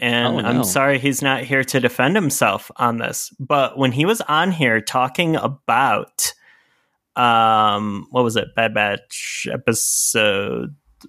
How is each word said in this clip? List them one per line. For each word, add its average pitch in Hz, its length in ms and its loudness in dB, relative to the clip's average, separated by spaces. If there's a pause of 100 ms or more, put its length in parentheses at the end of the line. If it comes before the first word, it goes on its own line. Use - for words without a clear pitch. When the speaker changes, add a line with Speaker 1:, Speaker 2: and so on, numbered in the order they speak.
Speaker 1:
and 120 340 2
Speaker 2:
Oh, 127 60 -2
Speaker 1:
I'm 120 160 0
Speaker 2:
no. 127 80 2
Speaker 1:
sorry 135 340 2
he's 135 240 0
not 135 220 0
here 135 180 0
to 131 160 -2
defend 127 380 2
himself 139 580 0
on 123 240 0
this. - 400 -8
But 139 400 -2
when 127 140 2
he 147 120 0
was 226 180 0
on 165 280 0
here 127 300 2
talking 131 560 -2
about, 123 960 -2 (840)
um, 107 920 2
what 123 140 2
was 117 120 -2
it, - 180 -4
Bad 113 180 0
Batch - 800 -4
episode, 110 1200 -2 (340)